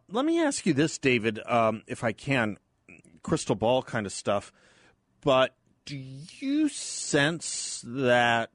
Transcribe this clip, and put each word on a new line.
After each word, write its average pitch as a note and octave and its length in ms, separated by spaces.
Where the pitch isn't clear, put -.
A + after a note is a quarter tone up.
let A3+ 140
me E4 180
ask C#4+ 220
you F3 80
this, D3 240
David, A2+ 480
um, A2 420
if - 160
I A#2 100
can, A2+ 440
crystal - 340
ball A#2+ 260
kind A2+ 240
of F#2+ 60
stuff, - 380
but C3 340
do C#3 140
you F3+ 720
sense - 1160
that A#2+ 680